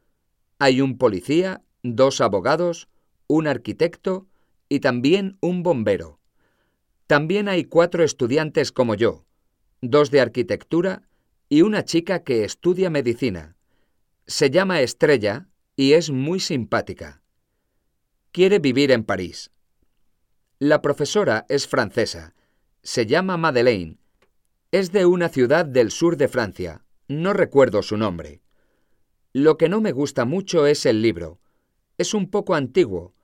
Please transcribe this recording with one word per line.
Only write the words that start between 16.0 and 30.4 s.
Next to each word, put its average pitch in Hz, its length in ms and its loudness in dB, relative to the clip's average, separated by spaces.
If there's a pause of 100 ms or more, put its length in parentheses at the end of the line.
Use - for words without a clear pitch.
muy 147 300 -4
simpática. 104 800 -6 (1120)
Quiere 190 260 4
vivir 139 320 2
en 117 140 2
París. 95 460 -8 (1120)
La 147 220 2
profesora 143 680 -2
es 139 200 -2
francesa. 98 680 -4 (480)
Se - 240 -4
llama 180 300 0
Madeleine. 123 640 0 (720)
Es 185 180 0
de 185 160 2
una 175 220 2
ciudad 139 360 2
del 123 280 2
sur 165 240 0
de 139 100 0
Francia. 95 580 -6 (220)
No 165 260 -4
recuerdo 135 500 4
su 107 140 -6
nombre. 85 460 -6 (880)
Lo 151 240 4
que 160 120 2
no 202 120 0
me 214 120 -2
gusta 135 320 -4
mucho 165 420 0